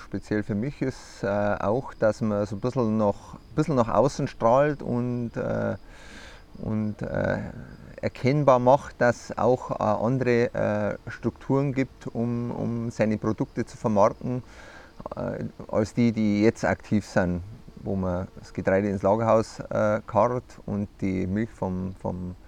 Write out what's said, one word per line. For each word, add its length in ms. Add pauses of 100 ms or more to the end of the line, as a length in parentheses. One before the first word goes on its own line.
speziell 400
für 120
mich 260
ist, 420
äh, 60
auch, 640
dass 300
man 240
so 100
ein 40
bisschen 360
nach, 380
ein 200
bisschen 200
nach 160
außen 360
strahlt 560
und, 540
äh, 400 (840)
und, 400
äh, 380 (600)
erkennbar 580
macht, 420
dass 360
auch, 340
äh, 120
andere, 1200
äh, 40
Strukturen 640
gibt, 320
um, 460
um 380
seine 280
Produkte 480
zu 100
vermarkten, 680 (720)
äh, 300 (240)
als 240
die, 200
die 300
jetzt 220
aktiv 400
sind, 380 (340)
wo 200
man 320 (100)
das 160
Getreide 340
ins 140
Lagerhaus, 580
äh, 460
karrt 580
und 240 (120)
die 260
Milch 240
vom, 500
vom, 340 (140)